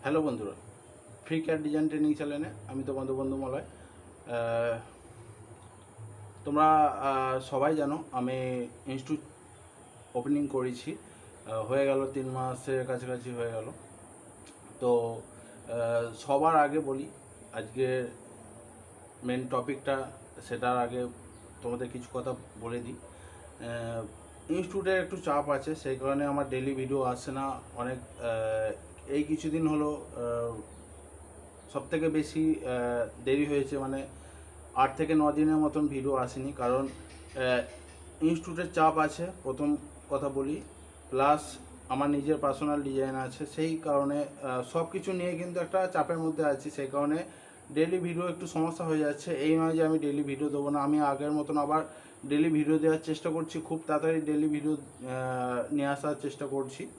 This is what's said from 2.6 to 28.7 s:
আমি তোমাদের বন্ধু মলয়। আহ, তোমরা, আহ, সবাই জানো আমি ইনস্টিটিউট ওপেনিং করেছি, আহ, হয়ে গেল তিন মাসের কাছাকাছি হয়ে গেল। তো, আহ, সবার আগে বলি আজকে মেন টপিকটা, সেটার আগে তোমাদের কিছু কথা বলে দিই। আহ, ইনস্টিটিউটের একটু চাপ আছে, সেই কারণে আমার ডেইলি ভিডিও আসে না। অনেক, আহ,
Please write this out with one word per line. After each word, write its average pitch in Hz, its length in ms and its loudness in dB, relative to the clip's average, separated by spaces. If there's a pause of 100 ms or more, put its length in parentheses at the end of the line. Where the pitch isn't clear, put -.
আমি 135 160 -6
তোমাদের 135 320 -2
বন্ধু 135 220 -2
মলয়। 135 240 -4
আহ, 117 1160 -2 (1700)
তোমরা, 151 240 6 (160)
আহ, 135 540 2
সবাই 143 360 2
জানো 151 360 0
আমি 127 560 -2 (200)
ইনস্টিটিউট 135 320 -4 (960)
ওপেনিং 143 320 2
করেছি, 131 500 -2 (480)
আহ, 110 160 -2
হয়ে 135 240 2
গেল 135 280 2
তিন 131 160 -4
মাসের 131 560 -2
কাছাকাছি 127 460 -4
হয়ে 117 200 -4
গেল। 110 140 -4 (1120)
তো, 170 420 4
আহ, 117 920 -4
সবার 147 420 4
আগে 147 240 6
বলি 139 280 -2 (460)
আজকে 123 540 0 (1160)
মেন 127 240 0
টপিকটা, 135 640 0 (360)
সেটার 123 300 2
আগে 123 300 0 (540)
তোমাদের 120 320 -4
কিছু 123 200 -10
কথা 127 220 -2 (260)
বলে 117 180 -4
দিই। 117 140 -8
আহ, - 1600 -8
ইনস্টিটিউটের 185 500 2
একটু 185 140 -6
চাপ 147 320 0
আছে, 143 260 0
সেই 131 200 -2
কারণে 139 300 2
আমার 143 240 0
ডেইলি 131 240 0
ভিডিও 131 280 0
আসে 127 300 -2
না। 135 280 -4 (160)
অনেক, 127 220 -4
আহ, 110 760 -2 (340)